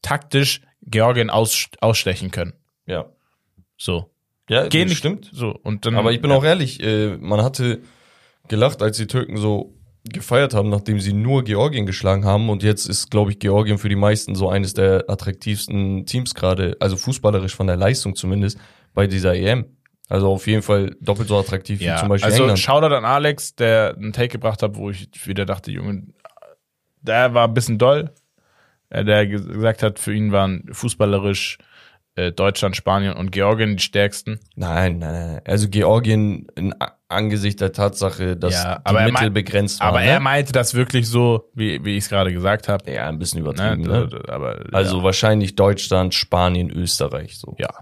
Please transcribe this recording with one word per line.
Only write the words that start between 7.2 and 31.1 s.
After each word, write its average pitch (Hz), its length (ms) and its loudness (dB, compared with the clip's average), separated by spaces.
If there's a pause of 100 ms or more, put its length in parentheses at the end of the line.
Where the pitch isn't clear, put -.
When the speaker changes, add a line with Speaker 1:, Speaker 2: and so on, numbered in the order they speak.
Speaker 2:
hatte 123 380 -2 (680)
gelacht, 113 340 0
als 107 140 0
die 110 100 -4
Türken 127 300 -4
so 104 380 -2 (300)
gefeiert 135 480 0
haben, 107 160 0
nachdem 104 320 0
sie 101 120 -2
nur 123 320 2
Georgien 110 420 0
geschlagen 98 380 0
haben. 104 260 2
Und 101 120 -2
jetzt 104 240 2
ist, - 240 -6
glaub 104 200 2
ich, 101 80 -4
Georgien 104 400 2
für 104 100 -4
die 101 80 0
meisten 101 380 2
so 95 160 0
eines 95 240 0
der 95 340 4
attraktivsten 98 1000 -4
Teams 123 280 -4
gerade, 92 460 -2
also 95 160 0
fußballerisch 104 580 -2
von 95 120 -2
der 90 100 0
Leistung 98 380 0
zumindest, 98 440 -2 (360)
bei 101 120 2
dieser 95 300 2
E 92 100 -2
M. 113 180 0 (440)
Also 98 240 2
auf 95 140 -2
jeden 107 160 2
Fall 101 380 0
doppelt 101 280 -2
so 104 100 2
attraktiv 98 420 -4
Speaker 1:
Ja, 85 160 -2
Speaker 2:
wie 82 40 0
zum 101 80 0
Beispiel 101 240 2
Speaker 1:
also 123 100 6
Speaker 2:
England. 107 160 4
Speaker 1:
Shoutout 139 360 4
an 120 100 -2
Alex, 147 500 0
der 113 420 2
einen 104 160 -8
Take 123 160 0
gebracht 110 340 -4
hat, 104 140 -2
wo 101 140 -8
ich 95 180 -12 (180)
wieder 98 200 -4
dachte, 101 240 -8
Junge, 98 340 -8 (960)
der 117 340 2
war 117 140 6
ein 113 60 -2
bisschen 117 240 0
doll. 143 340 2 (800)
Äh, 107 140 -2
der 104 220 4
ge-, 101 140 -4
gesagt 107 420 -2
hat, 107 160 0
für 104 160 -4
ihn 107 180 0
waren 95 380 2
fußballerisch, 101 880 -2 (580)